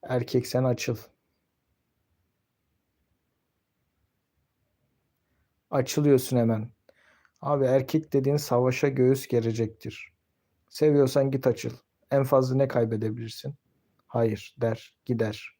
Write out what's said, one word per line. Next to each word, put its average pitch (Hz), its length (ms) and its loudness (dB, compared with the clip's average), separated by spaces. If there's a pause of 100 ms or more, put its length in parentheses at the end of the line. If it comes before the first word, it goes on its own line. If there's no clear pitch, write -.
Erkek 123 440 -2
sen 127 180 -2
açıl. 120 320 -2 (4000)
Açılıyorsun 135 680 2
hemen. 113 340 0 (720)
Abi 139 240 0
erkek 131 480 0
dediğin 139 240 2
savaşa 127 520 0
göğüs 131 400 2
gerecektir. 113 840 -4 (560)
Seviyorsan 143 640 2
git 135 160 -2
açıl. 117 240 -2 (400)
En 139 140 2
fazla 131 320 2
ne 135 120 2
kaybedebilirsin? 113 880 -4 (520)
"Hayır." 113 540 -2
der, 113 440 -6
gider. 113 560 -4